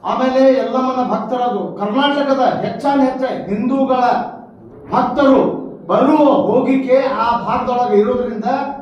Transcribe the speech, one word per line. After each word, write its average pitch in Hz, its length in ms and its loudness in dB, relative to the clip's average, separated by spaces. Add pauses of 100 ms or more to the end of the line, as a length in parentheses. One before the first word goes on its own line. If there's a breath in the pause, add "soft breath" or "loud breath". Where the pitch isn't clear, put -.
(100)
ಆಮೇಲೆ 254 320 2 (180)
ಯಲ್ಲಮ್ಮನ 254 420 -2 (100)
ಭಕ್ತರದು 220 500 -2 (180)
ಕರ್ನಾಟಕದ 269 640 0 (220)
ಹೆಚ್ಚಾನ 277 340 -2 (100)
ಹೆಚ್ಚ 254 140 -4 (280)
ಹಿಂದೂಗಳ 254 520 0 (920)
ಭಕ್ತರು 262 460 4 (500)
ಬರುವ 294 340 4 (220)
ಹೋಗಿಕೆ 262 500 2 (280)
ಆ - 20 0 (200)
ಭಾಗದೊಳಗೆ 240 560 0
ಇರೋದ್ರಿಂದ 233 460 -2 (340)